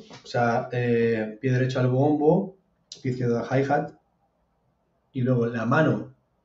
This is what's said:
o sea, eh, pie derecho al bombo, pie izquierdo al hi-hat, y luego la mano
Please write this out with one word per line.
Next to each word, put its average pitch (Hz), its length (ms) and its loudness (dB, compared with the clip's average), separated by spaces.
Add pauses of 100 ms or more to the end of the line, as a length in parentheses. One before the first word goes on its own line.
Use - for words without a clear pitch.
(220)
o - 40 -20
sea, 120 460 0
eh, 117 680 0
pie 131 120 0
derecho 127 280 0
al 127 80 2
bombo, 151 680 2 (460)
pie 127 100 -2
izquierdo 120 260 -2
al 113 80 -6
hi-hat, 135 460 0 (1200)
y 131 100 -4
luego 120 240 2
la 117 180 -4
mano 131 500 0 (300)